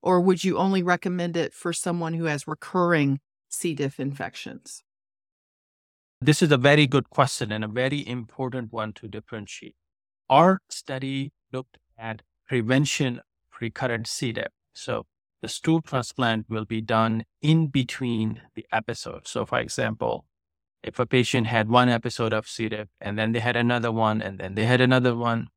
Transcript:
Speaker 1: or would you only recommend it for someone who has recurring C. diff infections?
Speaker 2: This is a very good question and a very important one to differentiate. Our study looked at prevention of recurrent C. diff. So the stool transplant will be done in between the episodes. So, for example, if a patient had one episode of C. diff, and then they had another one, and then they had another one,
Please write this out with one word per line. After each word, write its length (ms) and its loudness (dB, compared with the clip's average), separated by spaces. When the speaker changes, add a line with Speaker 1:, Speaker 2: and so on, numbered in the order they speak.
Speaker 1:
or 180 4
would 220 2
you 160 0
only 240 2
recommend 520 -2
it 160 -2
for 220 -6
someone 400 -4
who 120 -2
has 220 -2
recurring 720 2
C. 240 -4
diff 260 -4
infections? 840 -10
Speaker 2:
This 220 4
is 80 4
a 60 8
very 300 6
good 220 0
question 420 0
and 120 -4
a 40 -6
very 400 -4
important 640 -8
one 220 -6
to 140 -18
differentiate. 680 -14
Our 400 6
study 640 -8
looked 280 -10
at 240 -10
prevention 680 2
of 60 -20
recurrent 460 -4
C. 260 -6
diff. 180 -6
So 340 -8
the 60 -10
stool 340 -2
transplant 680 -2
will 160 -6
be 160 -4
done 420 0
in 260 4
between 760 -2
the 180 -16
episodes. 600 -6
So, 140 -4
for 140 0
example, 640 -4
if 140 -6
a 80 0
patient 400 2
had 200 2
one 220 6
episode 420 0
of 160 -2
C. 220 -6
diff, 180 -8
and 160 -4
then 140 0
they 80 0
had 160 0
another 360 2
one, 300 2
and 160 -8
then 160 -8
they 120 0
had 160 6
another 340 4
one, 420 -2